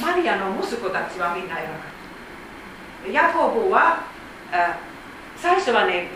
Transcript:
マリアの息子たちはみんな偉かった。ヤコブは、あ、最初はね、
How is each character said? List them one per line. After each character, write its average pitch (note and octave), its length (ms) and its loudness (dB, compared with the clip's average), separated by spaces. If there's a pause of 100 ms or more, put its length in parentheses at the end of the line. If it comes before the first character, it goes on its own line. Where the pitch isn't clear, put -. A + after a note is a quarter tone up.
マ E4+ 140 0
リ F4 120 4
ア C#4+ 100 2
の G3 220 -2
息 F#4 180 -2
子 F#3+ 120 -2
た - 140 -2
ち - 160 -8
は F3+ 160 0
み F#3 60 -4
ん F3+ 80 -8
な D#3+ 100 -6
偉 - 80 -6
か - 60 -8
っ - 20 -8 (1300)
た。 G#3 60 -4
ヤ D#4 180 6
コ E4+ 200 4
ブ - 200 4
は、 - 320 6 (500)
あ、 F3 280 2 (560)
最 F4 200 4
初 F#4+ 160 2
は G#3 140 6
ね、 F3+ 300 0